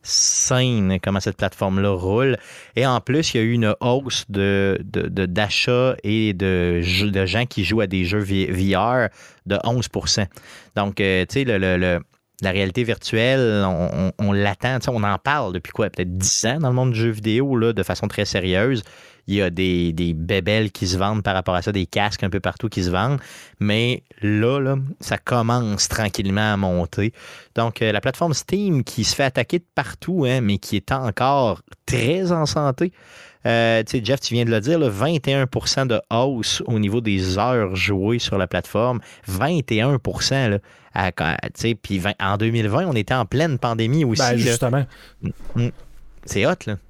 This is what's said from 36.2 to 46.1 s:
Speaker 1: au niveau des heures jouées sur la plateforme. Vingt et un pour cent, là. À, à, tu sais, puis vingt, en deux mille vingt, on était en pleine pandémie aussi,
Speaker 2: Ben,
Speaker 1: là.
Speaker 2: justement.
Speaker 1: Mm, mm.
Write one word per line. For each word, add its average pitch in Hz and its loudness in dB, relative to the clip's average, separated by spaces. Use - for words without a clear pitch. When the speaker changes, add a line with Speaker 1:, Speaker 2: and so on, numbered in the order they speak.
Speaker 1:
au 113 0
niveau 104 0
des 95 0
heures 107 2
jouées 101 0
sur - -2
la 92 2
plateforme. 107 -2
Vingt 127 0
et 107 2
un 135 2
pour - -4
cent, 131 0
là. 101 2
À, 92 0
à, 80 -2
tu - -8
sais, 113 0
puis 98 -4
vingt, 101 0
en 101 0
deux 113 2
mille 113 0
vingt, 147 0
on 151 -2
était 107 0
en 123 0
pleine 147 0
pandémie 120 0
aussi, 113 0
Speaker 2:
Ben, 123 2
Speaker 1:
là. 123 2
Speaker 2:
justement. 120 2
Speaker 1:
Mm, 113 -6
mm. 120 0